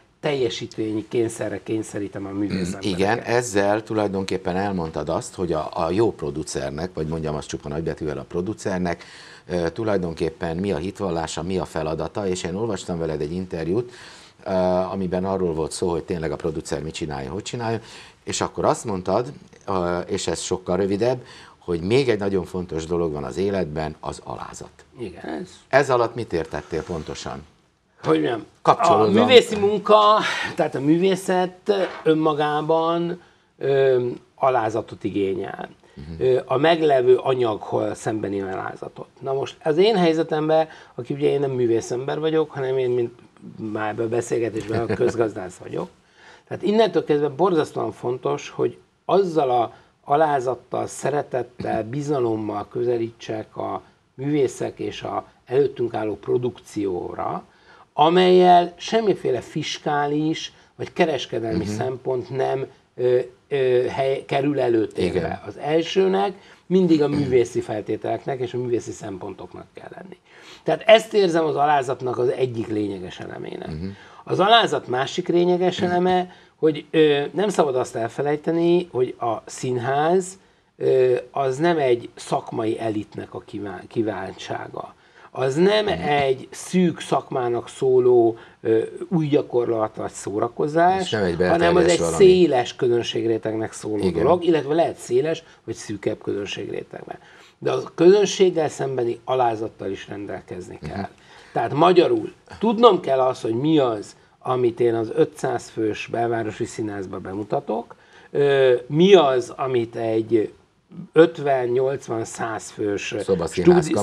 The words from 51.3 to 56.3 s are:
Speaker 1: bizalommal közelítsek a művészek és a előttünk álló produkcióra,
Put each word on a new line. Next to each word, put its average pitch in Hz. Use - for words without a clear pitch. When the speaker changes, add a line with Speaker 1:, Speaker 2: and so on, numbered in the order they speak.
Speaker 1:
bizalommal 113
közelítsek 117
a 101
művészek 131
és -
a 101
előttünk 123
álló 110
produkcióra, 98